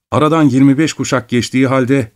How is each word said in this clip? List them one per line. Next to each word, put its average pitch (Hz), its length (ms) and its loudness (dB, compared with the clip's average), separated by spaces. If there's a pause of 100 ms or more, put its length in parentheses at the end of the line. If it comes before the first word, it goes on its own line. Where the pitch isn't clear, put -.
(100)
aradan 151 320 0
yirmi 135 360 2
beş 156 140 0
kuşak 123 360 -6
geçtiği 127 380 -2
halde 131 500 -2